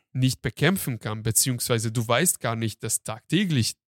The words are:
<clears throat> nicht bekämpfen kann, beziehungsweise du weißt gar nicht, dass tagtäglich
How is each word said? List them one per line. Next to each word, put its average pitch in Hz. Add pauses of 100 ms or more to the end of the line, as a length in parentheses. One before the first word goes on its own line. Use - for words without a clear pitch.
<clears throat> -
nicht 131
bekämpfen 147
kann, 107
beziehungsweise 117
du 113
weißt 127
gar 117
nicht, 113
dass -
tagtäglich 147 (120)